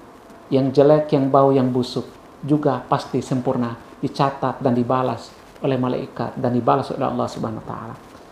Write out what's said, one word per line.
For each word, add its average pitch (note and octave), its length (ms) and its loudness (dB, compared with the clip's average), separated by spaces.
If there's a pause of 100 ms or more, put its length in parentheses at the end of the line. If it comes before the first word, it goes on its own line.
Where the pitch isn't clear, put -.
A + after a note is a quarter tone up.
(500)
yang C3 240 2
jelek, D3+ 400 6
yang C3+ 160 2
bau, C#3 240 6
yang B2+ 160 4
busuk, B2 400 -4 (320)
juga C#3 480 0
pasti C3 320 -2
sempurna, B2 560 -2 (240)
dicatat C3+ 560 -2
dan C3 160 2
dibalas B2 560 -2 (320)
oleh C3+ 160 0
malaikat B2+ 560 -4
dan B2 220 -2
dibalas B2+ 340 0
oleh C3+ 160 -4
Allah A#2+ 240 -2
Subhanahu A2 320 -8
wa - 80 -18
taala. A2+ 240 -10 (380)